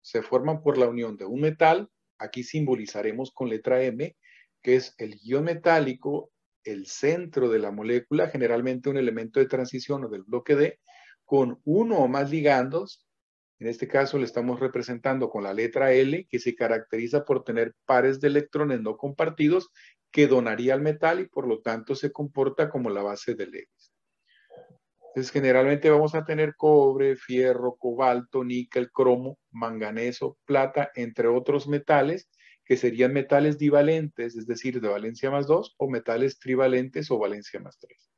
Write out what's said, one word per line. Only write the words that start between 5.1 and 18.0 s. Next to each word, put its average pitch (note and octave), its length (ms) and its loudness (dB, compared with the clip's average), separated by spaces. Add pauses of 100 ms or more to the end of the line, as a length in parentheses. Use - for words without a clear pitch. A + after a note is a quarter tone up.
ion C3 220 -2
metálico, D#3 880 -2 (320)
el G2 220 -10
centro D#3+ 640 -2
de A2+ 120 2
la G#2 100 -4
molécula, A#2+ 580 -2
generalmente B2+ 640 -2
un C#3 60 -2
elemento A#2 420 -2
de C3+ 80 6
transición C3 580 -6
o A#2 40 -10
del G2 160 -2
bloque A#2+ 320 0
D, C#3+ 240 0 (440)
con C3 400 0
uno G#3 340 2
o C3 100 4
más C#3 220 -2
ligandos, D3 760 0 (520)
en A2+ 100 -6
este A#2 200 -6
caso D3 300 0
lo C3 60 0
estamos A#2+ 360 -4
representando B2+ 680 -4
con G#2 140 -6
la G2 100 -6
letra B2 380 2
L, C3+ 360 2
que B2 100 -4
se A#2 160 -4
caracteriza A#2 680 -2
por B2+ 200 -2
tener A#2 300 -2 (100)
pares C3 360 2